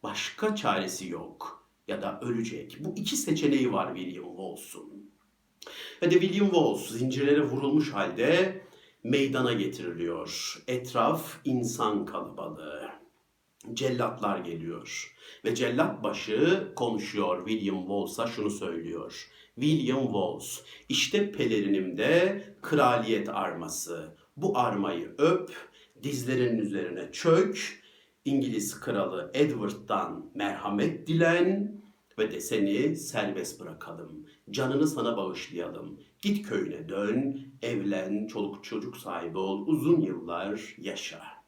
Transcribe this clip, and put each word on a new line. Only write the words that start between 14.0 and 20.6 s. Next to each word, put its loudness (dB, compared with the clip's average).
geliyor. -8
Ve 2
cellat 0
başı 2
konuşuyor -2
William 0
Wallace'a -2
şunu -2
söylüyor. -8
"William 2
Wallace, -2